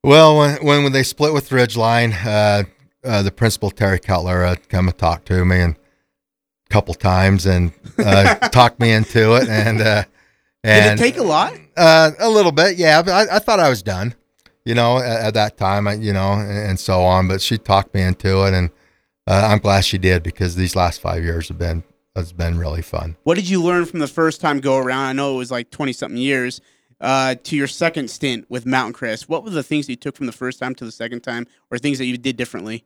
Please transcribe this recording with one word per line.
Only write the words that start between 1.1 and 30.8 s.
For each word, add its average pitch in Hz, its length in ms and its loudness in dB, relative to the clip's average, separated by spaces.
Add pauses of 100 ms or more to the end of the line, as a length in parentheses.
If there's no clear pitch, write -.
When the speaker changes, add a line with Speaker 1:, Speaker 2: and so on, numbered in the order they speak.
Speaker 1:
with 143 160 -2
Ridgeline, 117 640 2 (100)
uh, 104 420 2 (380)
uh, 107 200 -2
the 98 80 -2
principal, 110 400 -2
Terry 98 260 0
Cutler, 90 460 -2
uh, 90 120 0 (140)
come 92 180 0
and 92 80 -2
talked 82 340 -2
to 92 140 2
me 90 160 2
and 85 160 0
a - 920 -20
couple 101 240 0
times 95 540 2
and, 87 240 2 (260)
uh, 202 380 4
Speaker 2:
<laughs> 240 140 -2
Speaker 1:
talked 120 300 4
me 117 120 2
into 110 460 2
it. 127 120 0
And, 110 320 0
uh, 107 220 2 (600)
Speaker 2:
Did 110 60 0
it 208 220 6
Speaker 1:
and, - 80 -2
Speaker 2:
take 247 180 0
a 302 60 -2
lot? 170 300 0 (220)
Speaker 1:
Uh, 160 440 6
a 226 100 2
little 208 220 4
bit, 170 260 2
yeah. 160 240 4
But 190 300 0
I, 196 60 0
I - 20 4
thought 214 200 0
I 156 100 4
was 113 120 -2
done, 101 320 -6 (520)
you 117 100 -4
know, 120 240 2
at, 117 220 -4
at 110 120 -2
that 107 240 -2
time, 101 300 0
I, 104 80 -2
you 107 180 -4
know, 98 200 0
and, 104 360 -4
and 95 100 -2
so 92 220 0
on. 92 260 2
But 95 140 -2
she 113 160 -2
talked 98 380 -2
me 98 80 0
into 95 420 0
it, 98 80 2
and, 90 160 0 (560)
uh, 98 260 2
I'm 107 60 2
glad 98 260 0
she - 140 -2
did 90 240 2
because 87 340 -6
these 90 200 -2
last 87 260 -2
five 85 220 -6
years 82 240 -4
have 82 100 -12
been, 85 260 -4 (320)
has 87 180 -8
been 85 240 -4
really 82 240 -4
fun. 80 420 -8
Speaker 2:
What 165 120 0
did 185 120 -6
you 185 140 -2
learn 175 240 -2
from 175 140 -12
the 143 80 -6
first 160 340 -6
time 143 180 -4
go 135 180 -2
around? 131 280 -4
I 131 80 -6
know 139 220 -6
it - 20 -6
was, 123 140 -10
like, 120 180 -10
twenty-something 127 480 -10
years, 127 420 -4 (400)
uh, 131 440 -2
to - 120 -8
your 143 120 -2
second 160 420 -6
stint 123 400 -8
with 120 160 -10
Mountain 127 260 -2
Crest. 113 380 -10
What 160 160 -6
were 220 60 -12
the 151 120 -6
things 151 220 -6
that 127 80 -10
you - 20 -8
took 135 220 -12
from 139 80 -8
the 117 80 -8
first 127 260 -10
time 127 160 -8
to 123 100 -16